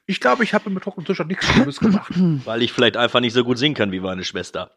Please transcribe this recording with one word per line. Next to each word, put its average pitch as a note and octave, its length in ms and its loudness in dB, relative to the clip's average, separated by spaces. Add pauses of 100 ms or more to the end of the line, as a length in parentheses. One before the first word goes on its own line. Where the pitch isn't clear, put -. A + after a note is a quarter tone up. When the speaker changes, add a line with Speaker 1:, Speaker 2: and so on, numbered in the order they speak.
Speaker 1:
Ich F#3+ 140 -4
glaube, B3 240 2
ich G3 100 -4
habe G#3+ 160 0
im F#3+ 60 -4
betrunkenen F#3 320 -8
Zustand F3 220 -4
nichts - 180 -6
Schlimmes - 320 2
gemacht." G#3+ 340 2
Speaker 2:
<clears throat> E3 320 2
Weil A#2 160 -2
ich A#2 120 0
vielleicht A2+ 240 4
einfach A#2+ 240 2
nicht A#2+ 120 0
so B2 120 4
gut A#2+ 120 0
singen C#3+ 180 0
kann G#2 160 0
wie F#2 100 -4
meine F#2 240 -6
Schwester. F2+ 520 -8